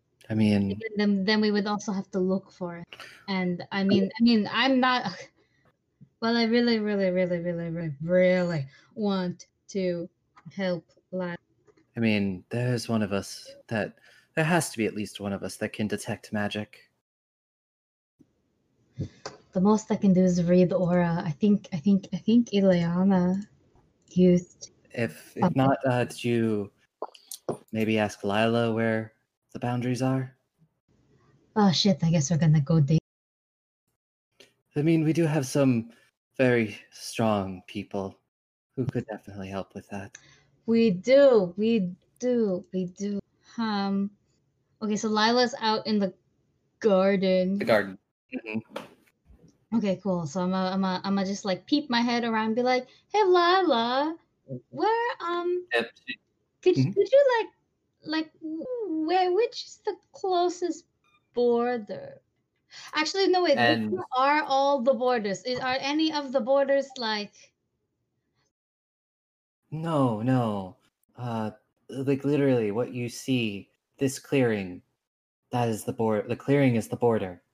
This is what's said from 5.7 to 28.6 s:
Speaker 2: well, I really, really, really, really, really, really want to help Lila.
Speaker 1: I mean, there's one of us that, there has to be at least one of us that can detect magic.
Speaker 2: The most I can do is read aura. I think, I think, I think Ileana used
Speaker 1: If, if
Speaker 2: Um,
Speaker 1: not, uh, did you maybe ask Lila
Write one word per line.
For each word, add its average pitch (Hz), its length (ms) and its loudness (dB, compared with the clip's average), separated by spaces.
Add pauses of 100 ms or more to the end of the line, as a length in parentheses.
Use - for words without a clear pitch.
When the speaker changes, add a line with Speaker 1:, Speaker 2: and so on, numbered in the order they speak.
Speaker 2:
well, 226 140 0
I 233 80 2
really, 233 360 2
really, 202 320 0
really, 180 280 0
really, 170 300 -4
really, 165 320 -6
really 180 640 2 (300)
want 190 520 -4 (220)
to 180 400 -4 (440)
help 180 320 -4 (260)
Lila. 180 260 -6 (580)
Speaker 1:
I 120 40 -4
mean, 101 500 0
there's 120 400 -4
one 113 120 0
of 98 120 -2
us - 360 -8 (200)
that, 107 260 -4 (400)
there 160 100 0
has 165 240 0
to - 80 -12
be 110 80 -2
at 90 80 -4
least 101 260 -10
one 101 140 -6
of 92 80 -8
us 92 160 -10
that 107 160 -8
can 107 140 -4
detect 104 440 -8
magic. 104 600 -8 (2500)
Speaker 2:
The 185 80 0
most 208 300 2
I 208 40 0
can 196 180 4
do 185 100 6
is 180 200 2
read 180 300 4
aura. 175 520 0
I 165 60 -2
think, 208 420 2
I 180 40 -6
think, 190 360 2
I 180 40 -4
think 233 340 2
Ileana 185 880 2 (680)
used 180 580 2 (220)
Speaker 1:
If, - 440 -6
if - 100 -2
Speaker 2:
Um, - 100 0
Speaker 1:
not, 135 220 2 (100)
uh, 123 160 0
did - 200 -8
you 113 480 0 (1000)
maybe 110 260 0
ask 104 260 -2
Lila 113 500 0